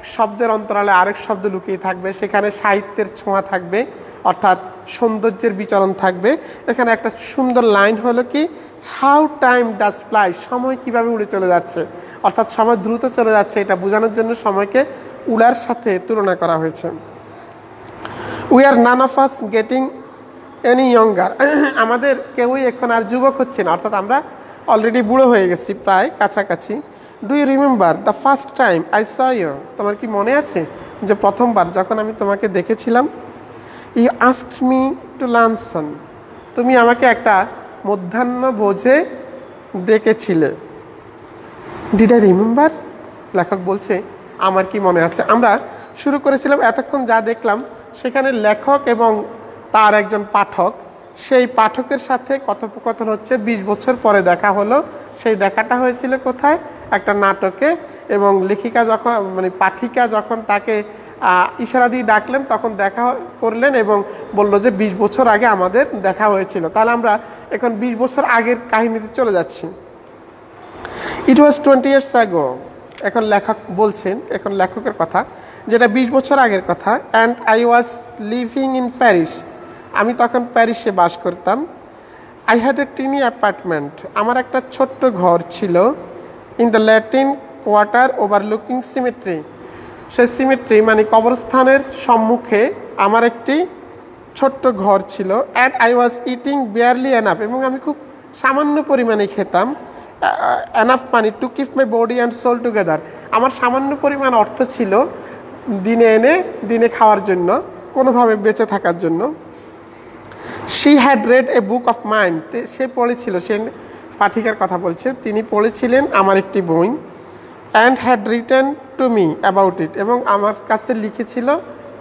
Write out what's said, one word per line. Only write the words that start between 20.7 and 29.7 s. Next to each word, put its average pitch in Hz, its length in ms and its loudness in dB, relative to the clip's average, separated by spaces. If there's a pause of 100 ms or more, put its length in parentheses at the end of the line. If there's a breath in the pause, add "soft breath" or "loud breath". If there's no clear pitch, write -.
younger", 202 340 4 (260)
<clears throat> 285 200 0
আমাদের 240 400 0 (200)
কেউই 254 300 0
এখন 247 240 -2
আর 233 120 2
যুবক 254 380 0
হচ্ছে 196 240 -2
না, 165 80 0
অর্থাৎ 180 200 -4
আমরা 208 300 -2 (440 loud breath)
already 226 360 2
বুড়ো 254 260 4
হয়ে 196 200 4
গেছি, 180 260 -4
প্রায় 190 440 0
কাছাকাছি। 202 640 -2 (440 loud breath)
"Do 233 60 -2
you 285 140 2
remember 262 480 4 (100)
the 214 80 0 (120)
first 269 320 2
time 185 260 2 (100)
I 214 120 2 (140)
saw 254 240 0
you?" 156 80 -2 (260)